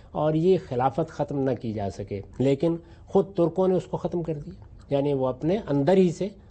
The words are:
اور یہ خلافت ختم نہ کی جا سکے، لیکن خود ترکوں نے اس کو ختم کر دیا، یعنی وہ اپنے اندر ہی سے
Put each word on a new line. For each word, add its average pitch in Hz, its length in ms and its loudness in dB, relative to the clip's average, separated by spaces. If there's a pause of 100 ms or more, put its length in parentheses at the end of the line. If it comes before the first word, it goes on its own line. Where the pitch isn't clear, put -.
(120)
اور 156 240 0
یہ 175 220 4 (120)
خلافت 139 400 0
ختم 143 300 -4
نہ 135 220 0
کی 113 120 -6
جا 101 160 -4
سکے، 98 320 -8 (180)
لیکن 151 360 2 (320)
خود 196 280 0
ترکوں 170 320 2
نے 190 80 2
اس 170 100 0
کو - 120 -8
ختم 175 260 -4
کر 160 100 -4
دیا، 160 300 -12 (260)
یعنی 143 240 2
وہ 131 140 0
اپنے 151 300 0 (100)
اندر 143 300 4
ہی 185 140 6
سے 180 160 -4 (240)